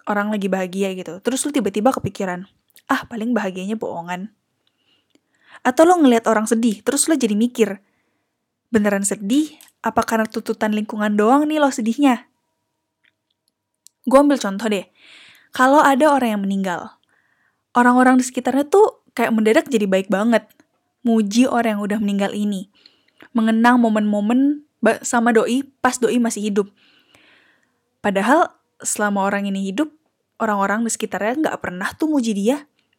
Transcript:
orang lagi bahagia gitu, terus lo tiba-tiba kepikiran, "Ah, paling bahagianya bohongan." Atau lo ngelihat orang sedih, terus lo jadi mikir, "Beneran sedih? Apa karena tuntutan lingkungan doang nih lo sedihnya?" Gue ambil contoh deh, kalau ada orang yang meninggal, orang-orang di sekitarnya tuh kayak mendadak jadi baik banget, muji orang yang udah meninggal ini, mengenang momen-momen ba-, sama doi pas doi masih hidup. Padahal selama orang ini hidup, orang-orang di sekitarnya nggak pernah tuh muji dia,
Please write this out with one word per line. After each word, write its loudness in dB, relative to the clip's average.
orang -2
lagi -4
bahagia -4
gitu, -12
terus -4
lo -4
tiba-tiba 0
kepikiran, -6
"Ah, -2
paling -6
bahagianya -6
bohongan." -10
Atau 4
lo 6
ngelihat 4
orang 2
sedih, 0
terus 0
lo 2
jadi 0
mikir, -2
"Beneran 0
sedih? -4
Apa -2
karena -2
tuntutan -4
lingkungan -4
doang 2
nih -2
lo 2
sedihnya?" 0
Gue 6
ambil 4
contoh -4
deh, -4
kalau 4
ada 4
orang 0
yang -4
meninggal, -6
orang-orang 6
di 0
sekitarnya -2
tuh 4
kayak 0
mendadak 4
jadi 0
baik 0
banget, 0
muji 2
orang -2
yang -6
udah -4
meninggal -2
ini, -6
mengenang 2
momen-momen 0
ba-, 0
sama 0
doi 0
pas -2
doi 0
masih -4
hidup. -2
Padahal 2
selama -2
orang -2
ini -4
hidup, -4
orang-orang 0
di -2
sekitarnya -4
nggak -2
pernah -8
tuh -2
muji 0
dia, -2